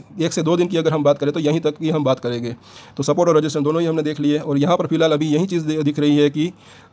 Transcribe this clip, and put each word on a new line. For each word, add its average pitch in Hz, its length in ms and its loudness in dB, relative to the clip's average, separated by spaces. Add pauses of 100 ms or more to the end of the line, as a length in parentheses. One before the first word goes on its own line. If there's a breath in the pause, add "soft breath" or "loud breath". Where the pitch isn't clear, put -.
(220)
एक 165 120 -2
से 165 100 -2
दो 165 140 2
दिन 175 100 2
की 208 100 -2
अगर 160 160 0
हम 151 100 -2
बात 143 140 4
करें 143 160 -2
तो 170 60 -4
यहीं 151 200 0
तक 151 180 -2
की 160 120 -4
हम 160 140 0
बात 131 160 0
करेंगे। 120 360 -6 (420 loud breath)
तो 139 60 -4
सपोर्ट 147 260 2
और 165 60 4
रेजिस्टेंस 151 280 0
दोनों 156 180 0
ही 170 60 0
हमने 160 160 -2
देख 147 160 -4
लिए, 147 200 0
और 156 180 -2
यहाँ 170 200 2
पर 180 100 -2
फिलहाल 160 240 2
अभी 151 160 0
यही 156 180 2
चीज़ 175 200 -4
दि-, 156 180 -2
दिख 147 160 0
रही 147 180 2
है 147 120 4
कि 151 220 -2 (400 loud breath)